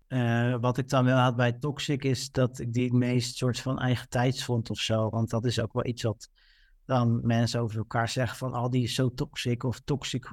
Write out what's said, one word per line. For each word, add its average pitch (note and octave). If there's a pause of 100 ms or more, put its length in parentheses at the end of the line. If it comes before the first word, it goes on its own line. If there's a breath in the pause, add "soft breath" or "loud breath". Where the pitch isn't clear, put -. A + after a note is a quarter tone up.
Eh, A#2+
wat B2
ik B2+
dan C3
wel B2+
had B2
bij A#2+
Toxic C#3
is C3+
dat B2+
ik A#2+
die B2
het B2
meest B2
soort B2
van C3
eigentijds B2+
vond A#2
of G#2+
zo. A2+
Want A2+
dat A2+
is A#2+
ook A2+
wel B2
iets A#2+
wat - (560)
dan A#2+
mensen A#2
over A2+
elkaar A2+
zeggen -
van, B2
"Oh, B2
die B2+
is A#2
zo B2+
toxic," B2
of B2
"toxic -